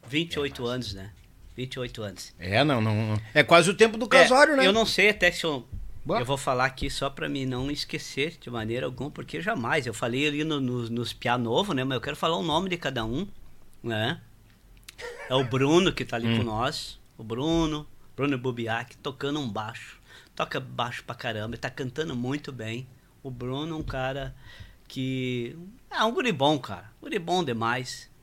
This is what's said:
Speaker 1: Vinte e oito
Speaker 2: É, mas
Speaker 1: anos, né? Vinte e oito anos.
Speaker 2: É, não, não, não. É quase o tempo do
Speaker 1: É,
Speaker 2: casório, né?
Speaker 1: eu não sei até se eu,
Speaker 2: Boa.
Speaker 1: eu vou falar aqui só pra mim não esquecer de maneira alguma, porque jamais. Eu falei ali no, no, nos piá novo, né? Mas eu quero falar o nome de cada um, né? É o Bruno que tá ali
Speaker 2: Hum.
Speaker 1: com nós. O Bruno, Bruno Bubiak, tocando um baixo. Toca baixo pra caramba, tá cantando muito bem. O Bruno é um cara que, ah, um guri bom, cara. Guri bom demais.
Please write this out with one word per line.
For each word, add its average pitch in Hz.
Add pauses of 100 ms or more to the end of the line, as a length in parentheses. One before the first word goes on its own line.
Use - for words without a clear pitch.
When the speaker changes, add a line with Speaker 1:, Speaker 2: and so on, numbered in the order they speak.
Speaker 1:
Vinte 160
e 151
oito 139
Speaker 2:
É, 123
mas 120
Speaker 1:
anos, 117
né? 98 (460)
Vinte 131
e 135
oito 117
anos. 98
Speaker 2:
É, 98
não, 143
não, 107
não. 107 (120)
É 151
quase 165
o 202
tempo 220
do 233
Speaker 1:
É, -
Speaker 2:
casório, 269
né? 262
Speaker 1:
eu 190
não 220
sei 202
até 196
se -
eu, 147 (380)
Speaker 2:
Boa. 208
Speaker 1:
eu -
vou 139
falar 127
aqui 135
só 139
pra 156
mim 143
não 127
esquecer 147
de -
maneira 117
alguma, 135
porque 151
jamais. 143
Eu 117
falei 127
ali 147
no, 151
no, 123
nos 117
piá 123
novo, 135
né? 131
Mas 135
eu 110
quero 147
falar 170
o 196
nome 170
de 175
cada 135
um, 131 (560)
né? 117 (1080)
É 127
o 135
Bruno 143
que -
tá -
ali 117
Speaker 2:
Hum. 113
Speaker 1:
com 113
nós. 117 (200)
O 123
Bruno, 151 (300)
Bruno 139
Bubiak, 120
tocando 143
um 127
baixo. 107 (340)
Toca -
baixo 123
pra 123
caramba, 110
tá 131
cantando 147
muito 131
bem. 117 (360)
O 139
Bruno 135
é -
um 156
cara 135 (600)
que, 127 (340)
ah, 220
um 226
guri 247
bom, 143
cara. - (100)
Guri 254
bom 175
demais. 120 (140)